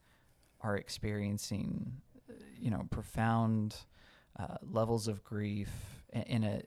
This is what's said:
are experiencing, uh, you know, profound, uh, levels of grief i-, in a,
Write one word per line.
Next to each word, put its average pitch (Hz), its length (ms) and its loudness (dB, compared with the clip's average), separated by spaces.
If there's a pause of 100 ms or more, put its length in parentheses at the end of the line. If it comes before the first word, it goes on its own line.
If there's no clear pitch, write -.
(600)
are 104 160 2
experiencing, 104 1120 -2 (380)
uh, 240 40 -14 (260)
you - 100 0
know, - 200 2
profound, 113 840 4 (640)
uh, - 180 -6 (120)
levels 113 380 4
of 101 160 -2
grief 104 460 -2 (460)
i-, 117 40 0
in 110 240 2
a, 104 240 0